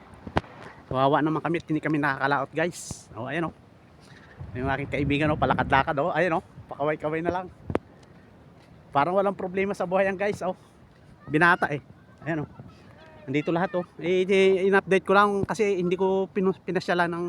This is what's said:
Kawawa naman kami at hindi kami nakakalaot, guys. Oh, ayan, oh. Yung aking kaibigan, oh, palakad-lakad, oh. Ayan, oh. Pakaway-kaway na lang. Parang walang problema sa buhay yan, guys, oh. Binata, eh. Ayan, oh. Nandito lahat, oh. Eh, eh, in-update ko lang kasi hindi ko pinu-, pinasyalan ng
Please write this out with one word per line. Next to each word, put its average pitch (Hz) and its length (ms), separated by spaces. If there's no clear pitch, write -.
Kawawa 139 400
naman 156 160
kami 160 160
at 160 100
hindi 151 140
kami 156 160
nakakalaot, 139 560
guys. - 640
Oh, 110 80
ayan, 156 240
oh. - 60
Yung 127 160
aking 135 240
kaibigan, 143 400
oh, 156 80
palakad-lakad, 135 560
oh. 156 160
Ayan, 165 240
oh. 185 80
Pakaway-kaway 151 560
na 170 80
lang. 185 140
Parang 156 240
walang 196 160
problema 190 400
sa 185 160
buhay 190 160
yan, 190 160
guys, 202 240
oh. 185 80
Binata, 170 480
eh. 147 80
Ayan, 151 160
oh. 131 60
Nandito 147 300
lahat, 175 180
oh. 180 140
Eh, 185 300
eh, 190 400
in-update 190 400
ko 190 80
lang 202 320
kasi 202 320
hindi 180 160
ko 190 320
pinu-, 190 320
pinasyalan 175 480
ng 170 220